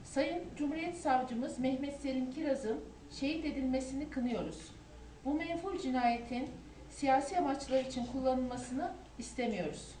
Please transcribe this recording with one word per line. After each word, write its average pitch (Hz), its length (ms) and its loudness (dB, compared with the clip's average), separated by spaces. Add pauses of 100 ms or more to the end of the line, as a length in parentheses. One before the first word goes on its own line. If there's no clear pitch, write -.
Sayın 339 400 0 (140)
Cumhuriyet 320 400 -2
Savcımız 254 640 0
Mehmet 277 420 0
Selim 262 300 0
Kiraz'ın 269 480 0 (400)
şehit 311 260 0
edilmesini 262 640 0
kınıyoruz. 240 480 -2 (680)
Bu 277 80 2
menfur 339 460 0
cinayetin 247 720 2 (400)
siyasi 277 480 4
amaçlar 269 460 4
için 247 220 -2
kullanılmasını 262 840 2 (280)
istemiyoruz. 214 680 -2 (120)